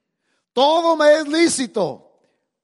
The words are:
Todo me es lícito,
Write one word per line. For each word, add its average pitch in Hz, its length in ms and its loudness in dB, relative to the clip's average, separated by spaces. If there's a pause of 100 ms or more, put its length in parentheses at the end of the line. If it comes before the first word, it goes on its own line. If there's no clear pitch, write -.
(540)
Todo 320 420 0
me 302 180 4
es 311 120 -2
lícito, 254 920 -4 (440)